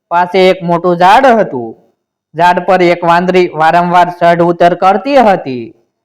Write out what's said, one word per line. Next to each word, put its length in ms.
પાસે 400
એક 140
મોટું 340
ઝાડ 300
હતું. 500
ઝાડ 320
પર 160
એક 220
વાંદરી 500
વારંવાર 560
ચઢ 320
ઉતર 320
કરતી 420
હતી. 580